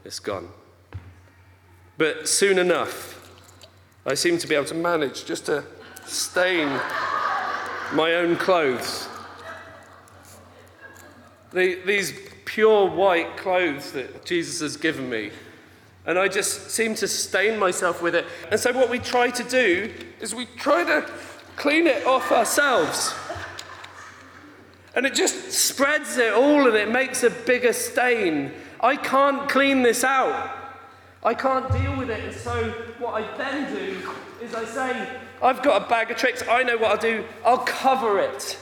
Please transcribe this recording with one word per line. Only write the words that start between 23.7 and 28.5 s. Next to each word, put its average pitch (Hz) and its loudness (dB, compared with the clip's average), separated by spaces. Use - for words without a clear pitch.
And 254 0
it 269 -2
just - -2
spreads 277 0
it 226 4
all 277 6
and 220 4
it 208 2
makes 254 0
a 240 6
bigger 240 2
stain. 208 0